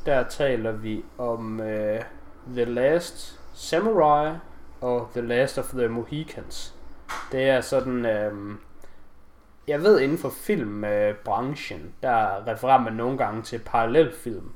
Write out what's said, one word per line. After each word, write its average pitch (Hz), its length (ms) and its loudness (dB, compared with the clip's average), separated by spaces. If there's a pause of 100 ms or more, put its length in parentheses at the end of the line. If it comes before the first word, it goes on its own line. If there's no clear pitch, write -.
der 135 160 4
taler 120 500 0
vi 107 320 -6 (140)
om, 113 420 -4
øh, 107 400 -2 (520)
The 123 120 2
Last 131 760 0 (140)
Samurai 160 800 4 (480)
og 123 320 0
The 123 140 -4
Last 123 320 2
of 123 120 -4
the 123 180 0
Mohicans. - 880 -6 (580)
Det 135 180 2
er 127 100 6
sådan, 123 460 0
øhm, 104 520 -2 (1080)
jeg 147 140 0
ved, 190 180 8
inden 147 180 2
for 139 100 -4
filmbranchen, 104 1600 -2 (100)
der 107 440 2
refererer 123 340 4
man 113 120 -2
nogle 123 260 -2
gange 113 240 -2
til 117 160 -8
parallelfilm. 113 960 2